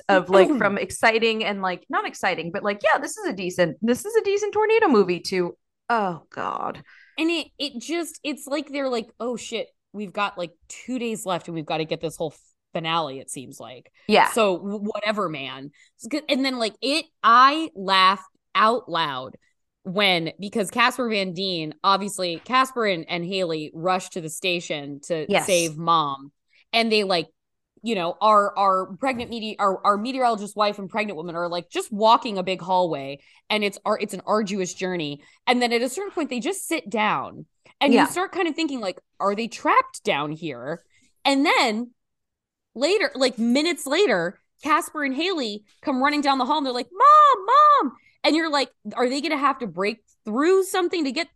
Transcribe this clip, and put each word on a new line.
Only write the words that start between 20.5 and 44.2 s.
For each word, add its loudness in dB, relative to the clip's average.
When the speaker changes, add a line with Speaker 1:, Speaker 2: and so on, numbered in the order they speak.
Speaker 2:
Casper 0
Van -2
Dien, -6
obviously 0
Casper 0
and, 0
and -4
Haley -4
rush -2
to -8
the -8
station -6
to -4
Speaker 1:
Yes. 2
Speaker 2:
save 2
mom. 0
And 2
they, 4
like, 0
you -2
know, -2
our, 4
our 2
pregnant -4
mete-, -8
our, 0
our 4
meteorologist -2
wife 0
and -10
pregnant -6
woman -8
are, -4
like, -6
just -6
walking 2
a -2
big -4
hallway, -2
and 0
it's -2
ar-, 0
it's -6
an -12
arduous -2
journey. -4
And 2
then 0
at 2
a 0
certain -8
point, -4
they -6
just -6
sit -4
down, -4
and 4
Speaker 1:
Yeah. 8
Speaker 2:
you 0
start -2
kind -2
of -2
thinking, -4
like, -6
"Are 0
they -4
trapped -2
down -2
here?" -10
And 2
then 0
later, 0
like, 0
minutes 0
later, 0